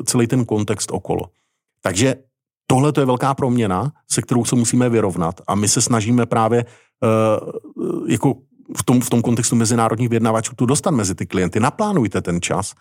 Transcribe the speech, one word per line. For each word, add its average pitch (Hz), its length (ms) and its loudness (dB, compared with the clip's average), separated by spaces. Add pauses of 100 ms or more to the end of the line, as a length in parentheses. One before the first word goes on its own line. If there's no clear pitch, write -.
celý 120 200 2
ten 127 180 0
kontext 107 460 -4
okolo. 90 320 -4 (600)
Takže 107 320 0 (520)
tohle 139 260 4
to 143 80 0
je 135 60 2
velká 131 280 0
proměna, 120 580 -2 (200)
se 120 100 -2
kterou 120 220 0
se 123 120 0
musíme 123 320 2
vyrovnat 87 580 0
a 92 80 -2
my 104 140 0
se 123 120 2
snažíme 117 460 0
právě, 117 380 0
eh, - 420 -8 (1040)
jako 127 260 0 (420)
v - 80 -6
tom, 127 160 4
v - 100 -4
tom 120 120 2
kontextu 120 340 0
mezinárodních 117 520 2
vyjednavačů 113 460 0
to 127 120 0
dostat 143 240 0
mezi 101 240 0
ty 98 120 -8
klienty. 143 340 -2
Naplánujte 170 600 0
ten 87 200 -4
čas 90 400 -4